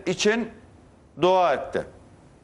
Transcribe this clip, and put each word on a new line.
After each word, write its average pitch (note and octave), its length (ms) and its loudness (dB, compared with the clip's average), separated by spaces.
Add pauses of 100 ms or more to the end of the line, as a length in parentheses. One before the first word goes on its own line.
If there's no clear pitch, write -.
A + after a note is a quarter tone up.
için G#3+ 420 0 (720)
dua F3+ 320 4
etti. - 320 -4 (580)